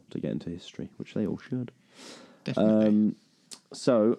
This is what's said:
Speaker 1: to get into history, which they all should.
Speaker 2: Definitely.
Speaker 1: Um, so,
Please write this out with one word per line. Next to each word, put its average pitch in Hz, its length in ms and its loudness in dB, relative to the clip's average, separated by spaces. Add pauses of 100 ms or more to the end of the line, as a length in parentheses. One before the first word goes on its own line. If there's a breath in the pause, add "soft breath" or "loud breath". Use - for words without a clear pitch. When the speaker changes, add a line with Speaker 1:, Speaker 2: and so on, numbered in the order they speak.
(100)
Speaker 1:
to - 100 -8
get - 100 -4
into - 200 -8
history, - 480 -12
which - 160 -12
they 107 120 -2
all 82 120 -6
should. 123 340 -8 (720 loud breath)
Speaker 2:
Definitely. 107 420 4
Speaker 1:
Um, 107 300 4 (560)
so, 117 460 2